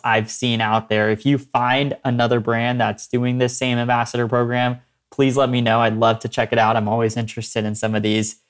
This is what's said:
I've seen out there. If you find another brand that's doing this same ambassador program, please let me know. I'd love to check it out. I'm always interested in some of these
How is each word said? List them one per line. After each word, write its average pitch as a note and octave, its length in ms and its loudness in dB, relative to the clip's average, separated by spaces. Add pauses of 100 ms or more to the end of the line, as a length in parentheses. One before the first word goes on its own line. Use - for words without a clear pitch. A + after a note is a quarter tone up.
I've A2 260 0
seen A#2 300 -2
out A2 280 0
there. G#2+ 220 2
If G#2+ 160 -2
you C#3+ 100 4
find C3 680 0
another A#2+ 340 2
brand A#2 420 -2
that's G#2+ 280 -4
doing B2 300 -2
this B2 180 0
same B2+ 200 0
ambassador A#2+ 520 0
program, B2 520 0 (300)
please C3+ 260 2
let C3+ 120 4
me B2 120 0
know. A2+ 200 2
I'd A2 160 2
love A2+ 240 2
to - 80 -8
check - 240 -4
it A#2 60 2
out. A2+ 180 4
I'm G#2+ 100 0
always A2 300 0
interested A2 480 -6
in G#2+ 100 -4
some A2 220 -2
of G#2 80 0
these G#2+ 320 0 (140)